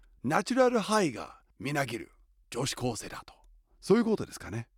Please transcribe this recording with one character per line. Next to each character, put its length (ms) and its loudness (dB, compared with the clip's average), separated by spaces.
ナ 200 2
チ 100 -4
ュ 60 4
ラ 100 6
ル 100 2
ハ 220 2
イ 100 2
が 280 -12
み 140 -4
な 120 0
ぎ 120 -6
る 140 -14
女 160 -4
子 100 -4
高 200 -2
生 140 -10
だ 160 -14
と。 80 -20
そ 140 4
う 20 8
い 40 6
う 40 0
こ 100 2
と 100 -4
で 80 -12
す 60 -16
か 100 -14
ね。 180 -8